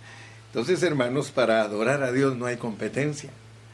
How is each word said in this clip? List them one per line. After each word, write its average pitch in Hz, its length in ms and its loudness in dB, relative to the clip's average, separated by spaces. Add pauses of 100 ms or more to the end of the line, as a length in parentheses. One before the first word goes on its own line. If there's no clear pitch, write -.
(480)
Entonces, 147 340 0
hermanos, 139 480 0
para 113 320 4
adorar 110 400 0
a 127 100 -2
Dios 135 240 2
no 120 120 -4
hay 123 100 -4
competencia, 127 720 -4 (440)